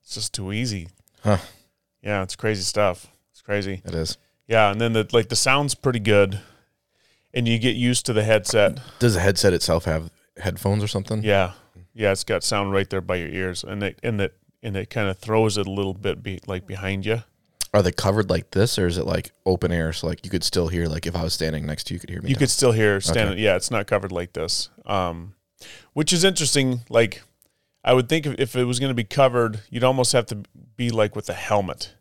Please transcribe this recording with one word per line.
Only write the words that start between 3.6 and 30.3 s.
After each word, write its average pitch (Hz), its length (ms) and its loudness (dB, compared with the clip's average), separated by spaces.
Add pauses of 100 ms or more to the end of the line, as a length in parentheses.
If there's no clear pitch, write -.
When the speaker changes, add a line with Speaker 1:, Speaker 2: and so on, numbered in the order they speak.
Speaker 2:
It 87 100 -10
is. 80 240 -4 (280)
Speaker 1:
Yeah, 107 240 6
and 104 100 -4
then 117 120 0
the, 110 200 2
like, 117 160 4
the 117 80 -2
sound's 139 380 2
pretty 123 260 -2
good, 101 400 4 (920)
and 120 140 -2
you 117 120 2
get 113 180 0
used 123 300 0
to 127 60 -2
the 107 120 2
headset. 107 560 2 (180)
Speaker 2:
Does 120 160 4
the 90 60 2
headset 98 320 4
itself 82 320 0
have 80 260 -2 (260)
headphones 98 460 -2
or 104 60 -2
something? 104 340 -4
Speaker 1:
Yeah. 98 300 2 (400)
Yeah, 104 200 2
it's 95 120 -2
got 92 180 -2
sound 101 300 0
right 95 160 0
there 95 120 -2
by 90 160 -4
your 82 120 -6
ears, 92 360 -6
and 101 180 -6
it, 98 200 -6
and 107 180 -2
it, 95 140 -2 (280)
and 104 140 -6
it 95 140 -6
kinda 101 240 -2
throws 110 440 0
it 98 80 -2
a 95 40 -8
little 98 240 -2
bit 101 280 -6
be-, 95 240 -10
like, 95 200 -8
behind 98 400 -6
you. 113 160 -2 (500)
Speaker 2:
Are 104 100 6
they 90 100 2
covered 101 380 0
like - 200 -2
this, 107 300 0
or 92 80 2
is 85 100 -2
it, 71 80 -4
like, 87 240 -4 (160)
open 90 240 0
air? 82 220 0
So, 82 160 -6
like, 80 160 -6
you 85 60 -10
could 87 120 -2
still 87 260 0
hear, 85 200 -2
like, 78 180 -4
if 85 80 -6
I 87 80 -2
was 82 120 -2
standing 78 320 -4
next 76 200 -6
to - 80 -8
you, - 20 -8
you 85 40 -10
could - 100 -16
hear 90 120 -10
me 120 80 -4
Speaker 1:
You 135 40 2
Speaker 2:
now? - 60 -4
Speaker 1:
could 135 100 2
still 127 220 4
hear 107 240 4
Speaker 2:
Okay. 98 100 -2
Speaker 1:
standing. 104 320 0
Yeah, 104 160 4
it's - 160 -2
not 104 160 -2
covered 98 240 0
like 90 220 -6
this. - 380 -6 (160)
Um, 90 480 -4 (580)
which 151 200 0
is 175 120 2
interesting. 139 640 2
Like, 117 340 2 (640)
I 120 80 4
would 127 160 4
think 160 180 0
if, 135 140 -4
if 127 160 -2
it 127 80 2
was 123 160 -2
gonna 135 140 -2
be 117 100 -2
covered, 120 560 2 (100)
you'd 120 140 -2
almost 127 280 2
have 117 140 2
to 107 120 -8 (380)